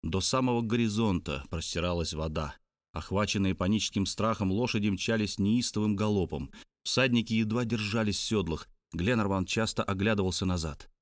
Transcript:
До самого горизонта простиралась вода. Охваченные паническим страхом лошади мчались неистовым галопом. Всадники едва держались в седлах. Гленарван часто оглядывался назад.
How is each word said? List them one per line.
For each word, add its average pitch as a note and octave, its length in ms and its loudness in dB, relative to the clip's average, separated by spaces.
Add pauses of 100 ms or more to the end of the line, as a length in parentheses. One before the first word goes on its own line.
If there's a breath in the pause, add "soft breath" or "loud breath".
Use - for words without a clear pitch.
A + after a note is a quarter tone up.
До E2+ 180 0
самого B2+ 400 2
горизонта G#2 880 0
простиралась E2+ 600 -2
вода. D#2 440 -4 (360)
Охваченные G2 600 0
паническим G2 500 0
страхом G2+ 480 0
лошади G#2+ 360 0
мчались G#2+ 500 0
неистовым G#2+ 580 2
галопом. F#2+ 540 0 (320 loud breath)
Всадники A#2+ 500 2
едва A2+ 320 2
держались G#2+ 540 0
в - 40 -4
седлах. E2 460 0 (240)
Гленарван G2 540 2
часто - 360 -2
оглядывался G2 640 0
назад. E2 460 -2 (120)